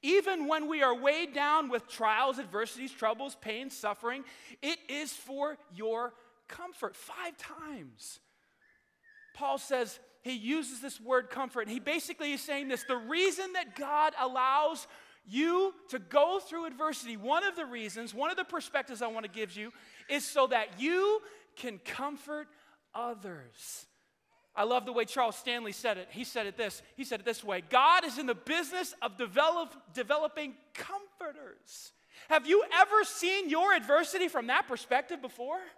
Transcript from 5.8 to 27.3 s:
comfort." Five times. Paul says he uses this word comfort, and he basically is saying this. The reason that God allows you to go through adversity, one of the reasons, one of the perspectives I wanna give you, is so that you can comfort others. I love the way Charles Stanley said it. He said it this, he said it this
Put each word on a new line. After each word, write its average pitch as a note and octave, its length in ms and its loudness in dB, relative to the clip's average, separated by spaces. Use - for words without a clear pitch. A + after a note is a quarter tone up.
comfort." - 480 -10
Five E4+ 420 -12
times. A#3+ 800 -14
Paul C#4 240 0
says B3 420 -2
he B3+ 120 -6
uses B3 460 -4
this C4 220 -12
word B3+ 300 0
comfort, B3+ 300 -4
and G#3+ 100 -6
he B3 80 -4
basically D4 540 -4
is C#4 100 -4
saying C#4+ 240 -4
this. C4 160 -4
The B3+ 140 -2
reason F4 560 0
that E4+ 220 -6
God D4 440 2
allows C4 680 2
you E4+ 480 2
to B3+ 80 -6
go D4 420 4
through E4 260 -8
adversity, C4 520 -4
one C#4+ 260 2
of G4 120 0
the E4 100 -4
reasons, A3+ 480 -8
one C4+ 160 -2
of F#4 80 -2
the F#4 60 -2
perspectives C4+ 580 -4
I A#3+ 60 -2
wanna A3 200 -6
give F#3+ 280 -8
you, G#3+ 180 -10
is C#4 160 -2
so C4+ 220 4
that G#3+ 340 0
you F#4+ 440 2
can G#3+ 240 -12
comfort D4 680 -8
others. F#3+ 960 -10
I G#3 80 2
love A#3+ 220 2
the B3 80 -6
way A3+ 120 2
Charles A#3 300 2
Stanley A#3+ 360 -4
said G#3+ 260 0
it. F#3 140 -12
He A3+ 120 -10
said A3+ 220 -4
it G3+ 120 -8
this, A3 260 -4
he C4+ 80 -8
said A3 180 -6
it F#3+ 40 -8
this A3+ 180 -4